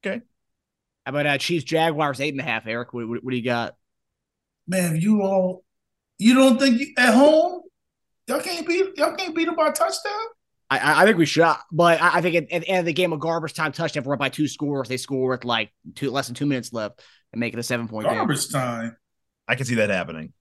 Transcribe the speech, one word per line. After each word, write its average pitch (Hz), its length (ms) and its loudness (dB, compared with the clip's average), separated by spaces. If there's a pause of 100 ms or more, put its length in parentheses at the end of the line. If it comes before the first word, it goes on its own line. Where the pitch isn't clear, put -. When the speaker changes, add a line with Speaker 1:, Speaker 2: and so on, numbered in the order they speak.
Speaker 1:
Okay. 208 160 -6 (840)
Speaker 2:
How - 20 -6
about, 143 160 -2
uh, 143 140 0
Chiefs, 160 260 -4
Jaguars, 151 560 0
eight 147 140 -4
and 131 60 -6
a 123 40 -8
half, 113 220 -4
Eric? 117 260 -6
What, 117 160 -6
what, 117 140 -6
what 127 80 -6
do 127 60 -2
you 113 60 -4
got? 120 300 -2 (920)
Speaker 3:
Man, 175 300 -2
you 202 260 2
all, 190 400 0 (560)
you 240 160 6
don't 262 240 6
think 262 200 4
you, 285 180 -6
at 247 180 4
home, 311 480 6 (640)
y'all 262 120 -2
can't 349 260 -6
beat, 359 320 0
y'all 302 180 0
can't 359 200 -8
beat 330 100 0
them 330 100 -4
by 311 120 2
a 285 60 2
touchdown? 415 400 -4 (560)
Speaker 2:
I, 135 100 0
I, 147 220 4
I 190 40 10
think 214 120 4
we 165 80 4
should, 165 200 2 (280)
but 165 280 4
I, 170 180 4
I - 20 0
think 170 140 -2
at, 160 180 0
at 170 80 -2
the 165 80 -10
end 185 100 2
of 170 60 -2
the 165 80 -2
game, 175 180 0
a 156 60 -4
garbage 160 360 -4
time 156 200 -4
touchdown, 151 300 -6
if 127 40 -8
we're 143 60 -2
up 123 60 -4
by 139 100 0
two 151 180 -2
scores, 139 400 -4
they 127 80 -4
score 131 360 -4
with, 123 120 -4
like, 113 300 -4 (220)
two, 139 140 -4
less 131 180 -4
than 120 80 -10
two 147 100 -4
minutes 131 260 -4
left 107 320 -10 (300)
and 113 80 -8
make 117 120 -4
it 117 60 -8
a 117 40 -8
seven-point 113 440 -4
game. 202 80 0
Speaker 3:
Garbage - 340 -2
time? 120 460 -6 (500)
Speaker 1:
I 120 100 -2
can 127 100 -6
see 120 100 -2
that 104 140 2
happening. 80 520 -6